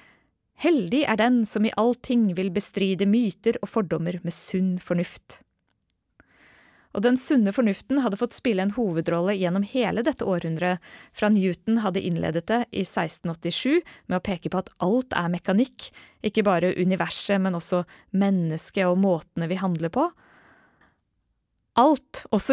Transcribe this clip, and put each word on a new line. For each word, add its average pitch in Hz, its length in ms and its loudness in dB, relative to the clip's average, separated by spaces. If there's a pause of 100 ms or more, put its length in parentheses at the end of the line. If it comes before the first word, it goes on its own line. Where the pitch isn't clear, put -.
(580)
"Heldig 277 480 2
er 214 160 2
den 247 240 4
som 208 180 0
i 220 140 0
allting 233 560 2
vil 190 160 -2
bestride 190 560 0
myter 226 560 0
og 196 80 -8
fordommer 175 560 -2
med 175 80 -4
sunn 185 480 -2
fornuft." - 580 -4 (1500)
Og 202 80 -4
den 247 160 4
sunne 226 400 2
fornuften 262 480 0
hadde 196 160 0
fått 240 160 -4
spille 202 240 0
en 202 160 -2
hovedrolle 170 560 0
gjennom 185 320 0
hele 202 400 -2
dette - 240 -2
århundret, 175 480 -2 (400)
fra 208 160 2
Newton 196 480 2
hadde 190 240 -2
innledet 165 460 -2
det 226 80 2 (100)
i 196 160 -4
seksten 170 480 -4
åttisju 254 480 0
med - 380 -6
å - 80 -6
peke 190 260 -4
på 185 80 -2
at - 80 -10 (160)
alt 247 320 0
er 170 160 0
mekanikk, 196 540 -2 (340)
ikke 214 240 0
bare 180 320 2
universet, 185 640 0
men 185 160 0
også 180 240 -2 (320)
mennesket 185 800 0
og 180 100 2
måtene 165 480 0
vi 185 80 -2
handler 175 380 -2
på. 277 100 2 (1800)
Alt, - 480 2
også 220 240 2